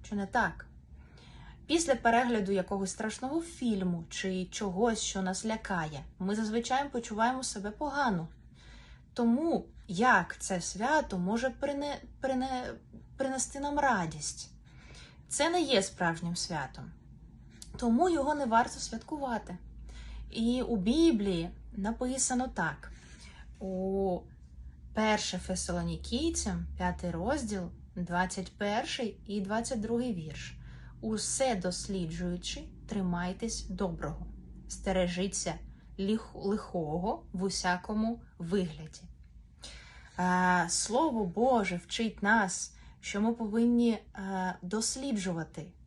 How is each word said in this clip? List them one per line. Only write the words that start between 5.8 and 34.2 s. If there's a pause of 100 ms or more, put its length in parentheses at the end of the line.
ми
зазвичай
почуваємо
себе
погано. (880)
Тому (220)
як
це
свято
може
прине-, (200)
прине-, (420)
принести
нам
радість? (800)
Це
не
є
справжнім
святом. (920)
Тому
його
не
варто
святкувати. (720)
І
у
Біблії (220)
написано
так. (680)
У (760)
Перше
Фесалонікійцям, (100)
п'ятий
розділ, (340)
двадцять
перший
і
двадцять
другий
вірш. (420)
"Усе
досліджуючи, (240)
тримайтесь
доброго. (420)